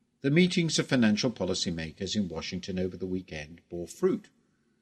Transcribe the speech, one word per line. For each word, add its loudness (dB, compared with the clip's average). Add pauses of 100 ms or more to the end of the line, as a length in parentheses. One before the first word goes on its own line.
(220)
The 0
meetings 4
of -4
financial 4
policymakers -4
in 2
Washington -6
over -2
the -6
weekend -8 (100)
bore -8
fruit, -2 (560)